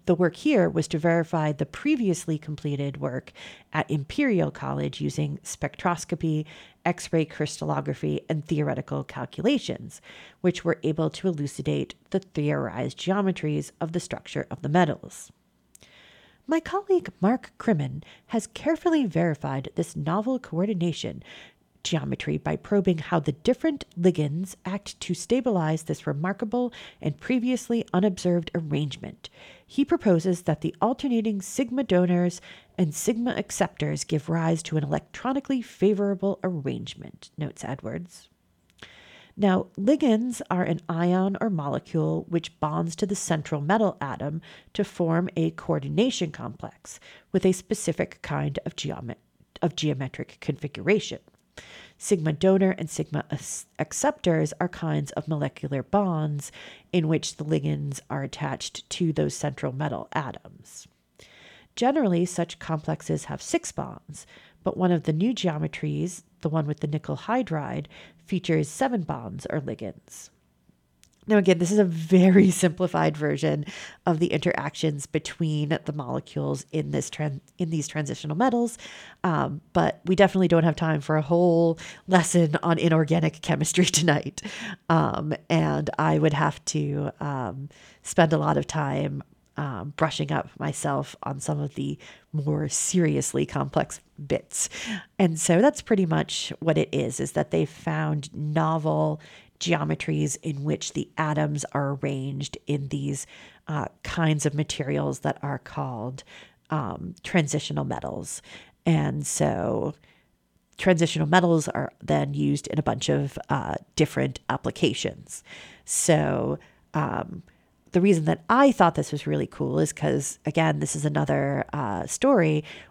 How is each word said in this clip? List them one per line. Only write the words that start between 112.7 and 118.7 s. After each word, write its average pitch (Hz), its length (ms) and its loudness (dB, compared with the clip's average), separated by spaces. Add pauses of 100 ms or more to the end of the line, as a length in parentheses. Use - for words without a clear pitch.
a 156 40 0
bunch 127 260 0
of, 143 300 0 (100)
uh, - 280 -2 (180)
different 135 540 0
applications. - 960 -2 (400)
So, 143 760 2 (340)
um, - 520 -4 (480)
the 180 80 6
reason 175 240 6
that 160 240 0
I 262 240 6